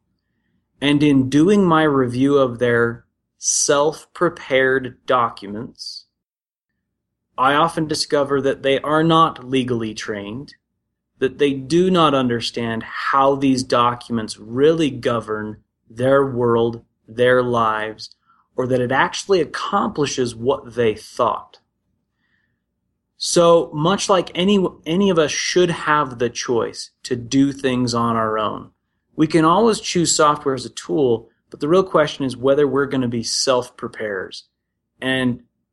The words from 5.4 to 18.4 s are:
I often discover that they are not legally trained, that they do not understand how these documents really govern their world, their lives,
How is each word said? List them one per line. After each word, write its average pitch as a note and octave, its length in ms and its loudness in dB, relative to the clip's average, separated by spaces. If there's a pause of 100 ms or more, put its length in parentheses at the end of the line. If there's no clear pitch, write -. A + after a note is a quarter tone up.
I C3+ 180 2
often D#3+ 340 0
discover C#3+ 540 -2
that C3+ 200 -2
they C3+ 180 0
are D3+ 220 0
not D#3+ 400 2
legally B2 500 -2
trained, G#2+ 640 -10 (640)
that C3 200 -2
they C#3+ 140 2
do C#3+ 380 0
not E3 240 4
understand A#2 680 -4
how C#3 500 0
these C3+ 300 0
documents A#2+ 720 -2
really C#3 500 0
govern G#2+ 680 -4 (340)
their C3 340 2
world, A#2 600 0 (240)
their B2 340 4
lives, A2 720 -4 (400)